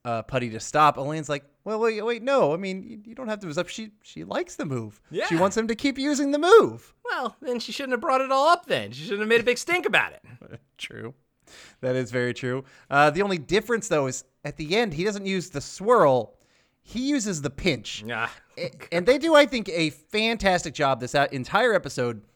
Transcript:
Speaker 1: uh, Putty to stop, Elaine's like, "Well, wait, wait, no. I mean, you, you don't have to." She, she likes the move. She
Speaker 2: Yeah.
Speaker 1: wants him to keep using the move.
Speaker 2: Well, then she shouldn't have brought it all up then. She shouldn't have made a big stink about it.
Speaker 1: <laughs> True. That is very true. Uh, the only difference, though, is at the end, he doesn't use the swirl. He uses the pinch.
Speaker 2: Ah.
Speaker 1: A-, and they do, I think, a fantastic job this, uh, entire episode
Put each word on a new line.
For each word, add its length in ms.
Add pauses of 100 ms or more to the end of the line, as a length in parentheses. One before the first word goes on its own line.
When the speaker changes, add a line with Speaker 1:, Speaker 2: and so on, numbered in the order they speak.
Speaker 1:
uh, 160
Putty 300
to 80
stop, 380
Elaine's 320
like, 140 (200)
"Well, 160
wait, 260
wait, 160
no. 320
I 40
mean, 260
you, 220
you 100
don't 120
have 120
to." 280
She, 240 (120)
she 200
likes 320
the 100
move. 360 (100)
She 60 (180)
Speaker 2:
Yeah. 40
Speaker 1:
wants 180
him 100
to 80
keep 220
using 340
the 60
move. 560 (120)
Speaker 2:
Well, 360
then 180
she 120
shouldn't 220
have 80
brought 200
it 100
all 180
up 180
then. 240
She 120
shouldn't 180
have 80
made 120
a 40
big 120
stink 300
about 260
it. 100 (260)
Speaker 1:
<laughs> 280
True. 380 (680)
That 140
is 160
very 240
true. 280 (280)
Uh, 180
the 140
only 160
difference, 480
though, 180
is 180 (220)
at 120
the 200
end, 160
he 100
doesn't 220
use 240
the 120
swirl. 720 (480)
He 260
uses 320
the 80
pinch. 540 (100)
Speaker 2:
Ah. 180 (260)
Speaker 1:
A-, 120 (220)
and 160
they 100
do, 160
I 140
think, 220
a 200
fantastic 840
job 240
this, 160
uh, 160
entire 420
episode 480 (140)